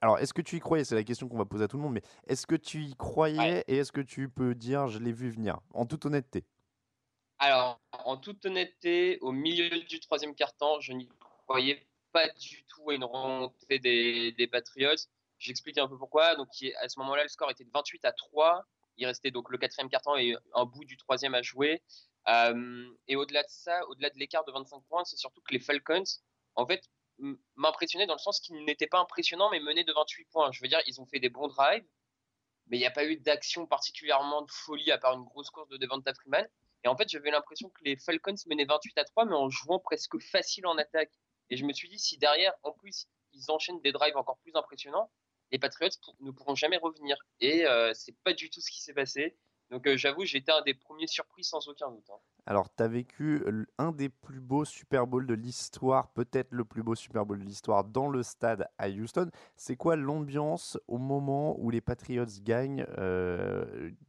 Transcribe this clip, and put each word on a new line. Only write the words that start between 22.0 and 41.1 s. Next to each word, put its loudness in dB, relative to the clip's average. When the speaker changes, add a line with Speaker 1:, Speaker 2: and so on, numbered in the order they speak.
Speaker 2:
Euh, 4
et 0
au-delà 0
de -4
ça, -4
au-delà -4
de -10
l'écart -2
de -12
vingt-cinq -10
points, -2
c'est -12
surtout -10
que -10
les 0
Falcons, 0
en 2
fait, -4
m-, -8
m'impressionnaient 0
dans 0
le -10
sens -4
qu'ils -12
n'étaient -2
pas 2
impressionnants, 0
mais 0
menaient -2
de -4
vingt-huit -2
points. 2
Je -14
veux -2
dire, 4
ils -12
ont -16
fait -4
des 2
bons -4
drives, 4
mais -2
il 0
n'y 2
a 2
pas 0
eu -2
d'action -2
particulièrement 0
de -14
folie -2
à 4
part 2
une -4
grosse -18
course -16
de -14
Devonta -4
Freeman. -2
Et 4
en 4
fait, 0
j'avais -2
l'impression -2
que -18
les 0
Falcons -4
menaient 0
vingt-huit -2
à 2
trois, 2
mais -2
en 2
jouant -2
presque -4
facile -4
en 0
attaque. 0